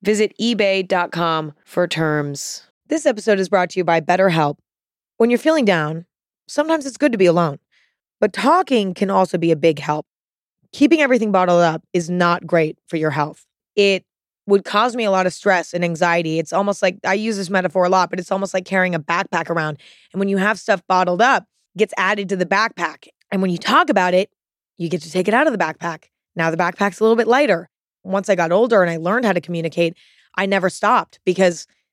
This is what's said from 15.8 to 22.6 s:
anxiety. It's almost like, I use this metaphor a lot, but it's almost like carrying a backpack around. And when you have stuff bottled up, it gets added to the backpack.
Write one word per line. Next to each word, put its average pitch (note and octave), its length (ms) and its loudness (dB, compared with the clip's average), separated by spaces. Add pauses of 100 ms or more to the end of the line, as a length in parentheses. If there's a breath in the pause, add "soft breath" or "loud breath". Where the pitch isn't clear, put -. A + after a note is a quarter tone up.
anxiety. E3+ 520 0
It's D#3+ 140 -4
almost G3+ 300 -2
like, F#3 240 0
I F#3 80 0
use G#3+ 240 -2
this F#3+ 120 -6
metaphor F#3 360 0
a F3+ 40 2
lot, F#3 200 2
but F#3 100 -6
it's F3+ 120 -8
almost F#3+ 220 -4
like F#3+ 120 -4
carrying F#3 280 0
a E3 60 -2
backpack E3+ 500 -4
around. D#3 300 -4 (320 soft breath)
And F#3 80 -8
when G3 80 -2
you G3 80 -2
have G3 240 0
stuff G3 260 -2
bottled F3+ 360 2
up, A#3 260 2 (260)
it - 60 -4
gets G#3 180 0
added G3+ 320 -2
to G3 60 -4
the F3+ 100 -2
backpack. F3+ 600 -2 (240)